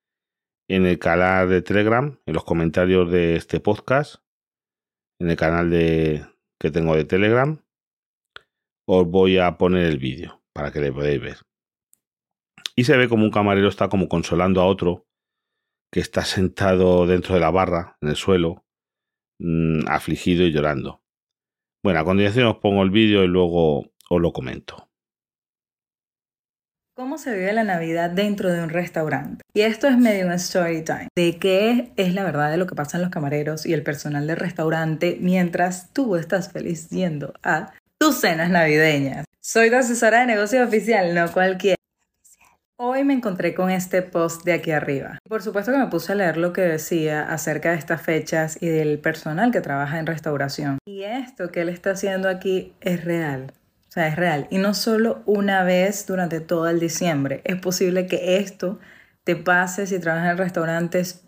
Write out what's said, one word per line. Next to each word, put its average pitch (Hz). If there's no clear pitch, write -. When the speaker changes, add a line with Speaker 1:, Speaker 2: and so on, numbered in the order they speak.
Speaker 1:
en 95
el 90
canal 90
de 92
Telegram, 113
en 78
los 80
comentarios 90
de 85
este 82
podcast, 127
en 87
el 82
canal 85
de, 80
que 80
tengo 80
de 76
Telegram, 120
os 92
voy 95
a 87
poner 90
el 76
vídeo 65
para 73
que 78
le 71
podáis 71
ver. 64
Y 123
se 135
ve 123
como 113
un 107
camarero 101
está 98
como 95
consolando 90
a 90
otro 92
que -
está 85
sentado 92
dentro 90
de 90
la 82
barra, 87
en 76
el 78
suelo, 87
mm, 80
afligido 85
y 82
llorando. 73
Bueno, 90
a 78
continuación 101
os 104
pongo 98
el 95
vídeo 104
y 92
luego 85
os 87
lo 82
comento. -
Speaker 2:
¿Cómo 262
se 277
vive 190
la 226
Navidad 170
dentro 202
de 170
un 160
restaurante? 160
Y 208
esto 220
es 262
medio 208
un 175
story 170
time. -
¿De 170
qué 214
es 185
la 196
verdad 147
de 156
lo 185
que 185
pasan 147
los 180
camareros 151
y 170
el 147
personal 147
del 160
restaurante 160
mientras 180
tú 240
estás 170
feliz 156
yendo 170
a 170
tus 302
cenas 170
navideñas? 151
Soy 226
tu 233
asesora 233
de 254
negocios 226
oficial, 202
no 170
cualquiera. 185
Hoy 254
me 277
encontré 185
con 185
este 185
post 165
de 175
aquí 165
arriba. 143
Por 220
supuesto 202
que 277
me 247
puse 170
a 196
leer 175
lo 175
que 180
decía 156
acerca 156
de 175
estas 160
fechas 160
y 175
del 151
personal 160
que 202
trabaja 143
en 160
restauración. 143
Y 196
esto 214
que 170
él 170
está 180
haciendo 190
aquí 185
es 170
real. 147
O -
sea, 160
es 151
real. 165
Y 190
no 196
solo 226
una 202
vez 185
durante 175
todo 165
el 170
diciembre. 156
Es 185
posible 185
que 180
esto 190
te 170
pase 185
si 190
trabajas 165
en 175
restaurantes 175